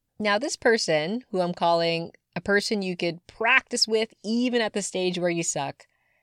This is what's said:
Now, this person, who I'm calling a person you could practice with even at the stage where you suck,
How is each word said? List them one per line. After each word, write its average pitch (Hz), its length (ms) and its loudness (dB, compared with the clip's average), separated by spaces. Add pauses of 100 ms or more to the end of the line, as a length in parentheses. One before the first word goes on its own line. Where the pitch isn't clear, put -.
(200)
Now, 208 200 2
this 294 160 -6
person, 208 720 2
who 185 120 0
I'm 175 120 0
calling 170 580 0 (240)
a 165 60 -8
person 202 400 0
you 185 140 -4
could 170 320 -4
practice 240 600 0
with 220 260 0 (100)
even 240 380 0
at 214 120 -2
the 202 100 -4
stage 185 360 -2
where 175 120 0
you 170 120 -2
suck, 143 440 -6 (360)